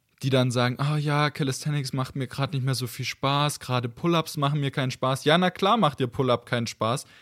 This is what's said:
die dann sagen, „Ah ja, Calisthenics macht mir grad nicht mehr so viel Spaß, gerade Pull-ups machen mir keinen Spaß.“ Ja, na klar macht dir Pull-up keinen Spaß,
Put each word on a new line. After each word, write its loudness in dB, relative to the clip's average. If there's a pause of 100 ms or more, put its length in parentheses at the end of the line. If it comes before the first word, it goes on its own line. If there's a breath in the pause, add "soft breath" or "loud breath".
(220)
die -2
dann 4
sagen, 0
„Ah 0
ja, 0
Calisthenics -4
macht -4
mir -4
grad -4
nicht -2
mehr 0
so -4
viel -10
Spaß, -2
gerade -2
Pull-ups -2
machen 0
mir -2
keinen -2
Spaß.“ -2
Ja, 6
na 2
klar 2
macht 2
dir 2
Pull-up 0
keinen 0
Spaß, -2 (160 soft breath)